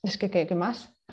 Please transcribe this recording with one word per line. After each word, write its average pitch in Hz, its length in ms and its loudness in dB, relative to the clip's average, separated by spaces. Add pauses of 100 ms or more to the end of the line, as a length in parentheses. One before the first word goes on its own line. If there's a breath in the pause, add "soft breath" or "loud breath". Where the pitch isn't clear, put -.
es 190 140 -2
que, 202 140 0
que, 170 160 4
¿qué 180 80 0
más?". 190 360 -2 (220)